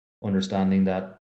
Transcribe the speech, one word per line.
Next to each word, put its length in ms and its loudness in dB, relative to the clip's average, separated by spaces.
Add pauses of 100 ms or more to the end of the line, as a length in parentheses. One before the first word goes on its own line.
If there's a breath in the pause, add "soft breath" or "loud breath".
(240)
understanding 600 0
that 400 -4